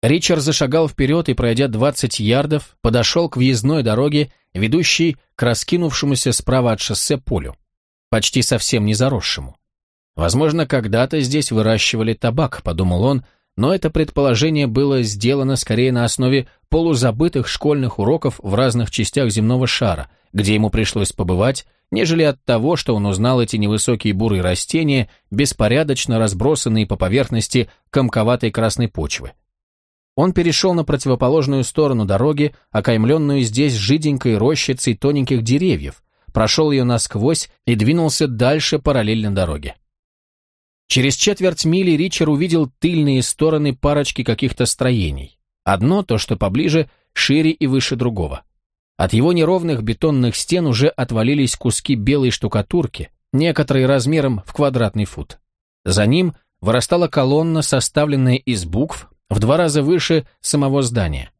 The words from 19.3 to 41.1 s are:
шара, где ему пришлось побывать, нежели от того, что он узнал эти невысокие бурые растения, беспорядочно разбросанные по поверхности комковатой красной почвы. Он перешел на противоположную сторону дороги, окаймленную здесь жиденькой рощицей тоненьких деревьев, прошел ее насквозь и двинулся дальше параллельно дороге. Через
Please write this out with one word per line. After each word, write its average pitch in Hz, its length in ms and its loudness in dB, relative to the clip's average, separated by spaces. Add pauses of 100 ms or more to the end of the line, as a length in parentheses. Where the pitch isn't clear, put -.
шара, 85 420 -2 (240)
где 104 220 2
ему 107 160 2
пришлось 104 400 -2
побывать, 101 560 -2 (240)
нежели 160 320 2
от 139 200 0
того, 127 320 0
что 123 200 -2
он 101 100 -2
узнал 117 360 0
эти 117 160 -2
невысокие 107 560 0
бурые 101 280 0
растения, 131 680 0 (220)
беспорядочно 127 880 0
разбросанные 110 680 0
по 101 100 -4
поверхности 117 720 0 (200)
комковатой 120 640 0
красной 113 360 -2
почвы. - 440 -8 (840)
Он 180 180 2
перешел 175 400 2
на 170 100 0
противоположную 135 800 0
сторону 131 420 0
дороги, 143 500 0 (160)
окаймленную 131 720 2
здесь 123 320 0
жиденькой 127 640 0
рощицей 127 580 0
тоненьких 139 460 0
деревьев, 117 600 -2 (300)
прошел 147 380 2
ее 135 140 2
насквозь 120 640 0 (160)
и 120 100 2
двинулся 151 520 2
дальше 135 520 0
параллельно 110 540 0
дороге. 78 420 -4 (1120)
Через 131 280 2